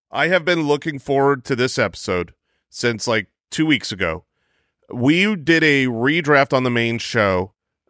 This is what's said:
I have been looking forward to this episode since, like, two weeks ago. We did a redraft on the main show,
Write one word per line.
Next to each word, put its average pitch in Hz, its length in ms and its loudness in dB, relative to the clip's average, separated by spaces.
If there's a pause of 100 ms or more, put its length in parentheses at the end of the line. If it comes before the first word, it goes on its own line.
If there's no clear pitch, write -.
(120)
I 147 160 0
have 175 160 2
been 165 240 2
looking 147 320 -2
forward 139 460 2
to 135 100 -2
this 127 220 0
episode 92 560 -2 (340)
since, 120 400 -4
like, 110 180 -2 (240)
two 156 160 -2
weeks 151 260 0
ago. 85 320 -4 (640)
We 165 480 0
did 160 280 2
a 139 220 2
redraft 139 680 0
on 131 80 2
the 127 80 0
main 117 280 0
show, 95 540 0 (380)